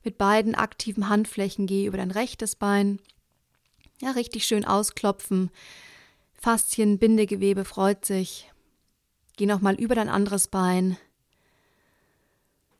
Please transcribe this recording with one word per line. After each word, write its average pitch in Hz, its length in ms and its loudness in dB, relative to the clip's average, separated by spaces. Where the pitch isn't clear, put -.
Mit 214 140 -6
beiden 214 360 4
aktiven 214 540 -2
Handflächen 208 600 0
geh 196 180 0
über 190 100 -4
dein 190 160 -4
rechtes 220 460 -6
Bein. 202 420 2
Ja, 262 100 -4
richtig 240 340 -4
schön 208 200 0
ausklopfen. 196 840 0
Faszien, 214 680 0
Bindegewebe 196 640 2
freut 196 400 0
sich. - 480 -6
Geh 202 80 0
nochmal 196 300 2
über 233 200 -2
dein 214 140 0
anderes 196 400 0
Bein. 185 480 0